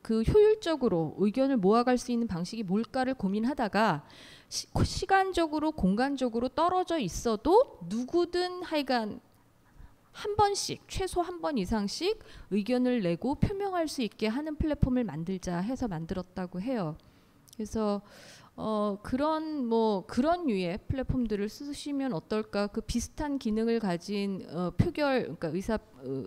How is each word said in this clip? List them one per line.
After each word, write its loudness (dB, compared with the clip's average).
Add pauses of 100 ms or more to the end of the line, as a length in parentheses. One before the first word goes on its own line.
그 0
효율적으로 6
의견을 4
모아갈 6
수 -4
있는 0
방식이 -6
뭘까를 -2
고민하다가 0 (460)
시-, -8 (180)
시간적으로 2
공간적으로 0
떨어져 0
있어도 2 (120)
누구든 -2
하여간 -2 (920)
한 -4
번씩, 0
최소 -2
한 -4
번 0
이상씩 -2 (320)
의견을 2
내고 0
표명할 0
수 -6
있게 -2
하는 -4
플랫폼을 0
만들자 -6
해서 -4
만들었다고 -8
해요. -4 (580)
그래서, -2 (560)
어, -2
그런, -2
뭐, 2
그런 0
류의 0 (100)
플랫폼들을 -2
쓰시면 -6
어떨까? -2
그 -6
비슷한 -4
기능을 0
가진, -2
어, -4
표결, 2
그러니까 -6
의사, -2
어, -6